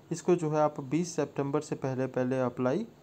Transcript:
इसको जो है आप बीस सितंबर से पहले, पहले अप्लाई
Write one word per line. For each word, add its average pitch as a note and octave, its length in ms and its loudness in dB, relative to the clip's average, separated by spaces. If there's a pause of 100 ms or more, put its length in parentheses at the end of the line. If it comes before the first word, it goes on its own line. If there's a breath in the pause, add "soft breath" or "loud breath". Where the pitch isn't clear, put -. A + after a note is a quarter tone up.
(120 loud breath)
इसको F3 220 2
जो D#3+ 160 2
है D#3 100 4
आप D3+ 200 2
बीस D#3 360 -2
सितंबर C#3+ 440 0
से D3 140 -6
पहले, C3 320 -2
पहले B2+ 340 0
अप्लाई B2+ 460 0 (160)